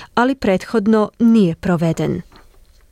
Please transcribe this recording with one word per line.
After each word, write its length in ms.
ali 200
prethodno 840
nije 360
proveden. 680